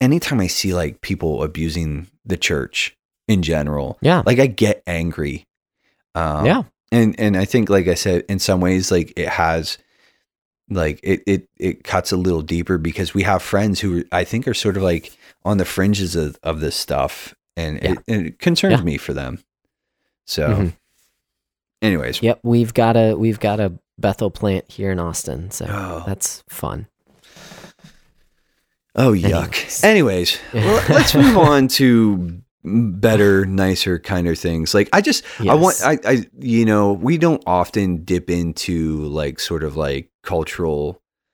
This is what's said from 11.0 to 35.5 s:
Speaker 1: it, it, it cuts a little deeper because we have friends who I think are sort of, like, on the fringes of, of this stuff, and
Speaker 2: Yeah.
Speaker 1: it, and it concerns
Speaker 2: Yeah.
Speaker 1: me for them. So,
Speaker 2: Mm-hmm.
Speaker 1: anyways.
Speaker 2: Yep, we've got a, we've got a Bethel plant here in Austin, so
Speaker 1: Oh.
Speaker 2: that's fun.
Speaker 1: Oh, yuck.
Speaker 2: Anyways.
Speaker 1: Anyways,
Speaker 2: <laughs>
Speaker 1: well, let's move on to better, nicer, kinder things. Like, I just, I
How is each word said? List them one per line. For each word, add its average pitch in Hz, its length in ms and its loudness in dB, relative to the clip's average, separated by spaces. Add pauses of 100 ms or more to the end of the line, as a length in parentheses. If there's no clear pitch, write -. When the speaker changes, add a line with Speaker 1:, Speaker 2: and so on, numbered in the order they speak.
Speaker 1:
it, 92 220 -2
it, 95 220 0 (100)
it - 280 -6
cuts - 260 -2
a 95 60 0
little 90 240 0
deeper 85 360 -2
because 82 360 -4
we 98 100 0
have 92 180 0
friends 101 380 -2
who 87 320 -2
I 90 140 0
think 117 200 -4
are 127 80 -2
sort 101 220 -2
of, 95 80 -4
like, 85 340 -2 (280)
on 101 120 2
the 92 80 2
fringes 95 520 0
of, 76 260 -4
of 76 160 -4
this 76 160 -4
stuff, - 580 -6 (220)
and 78 260 -6
Speaker 2:
Yeah. 92 120 0
Speaker 1:
it, - 40 -6 (120)
and 101 180 -2
it - 120 -14
concerns 175 400 2
Speaker 2:
Yeah. 92 40 -4
Speaker 1:
me 78 140 -2
for - 160 -8
them. 65 260 -8 (880)
So, 127 220 -2
Speaker 2:
Mm-hmm. 101 180 2 (1120)
Speaker 1:
anyways. 80 400 0
Speaker 2:
Yep, 113 220 2
we've 117 300 2
got 113 240 4
a, 113 180 4
we've 110 240 0
got 107 200 0
a 95 140 -2 (260)
Bethel 101 320 -2
plant 98 380 -2
here 98 220 -6
in 92 80 -2
Austin, 82 520 -8
so - 180 -10
Speaker 1:
Oh. 95 360 -8
Speaker 2:
that's - 440 -8
fun. - 380 -10 (2000)
Speaker 1:
Oh, 123 140 4
yuck. 90 720 0
Speaker 2:
Anyways. - 0 -
Speaker 1:
Anyways, 131 640 2
Speaker 2:
<laughs> - 80 -20
Speaker 1:
well, 180 360 2
let's - 240 4
move 277 240 6
on 147 320 6
to 104 720 2 (220)
better, 101 840 4
nicer, 95 540 0
kinder 87 360 -2
things. 82 380 -4
Like, 104 200 4
I 196 80 4
just, - 220 0 (180)
I 107 120 2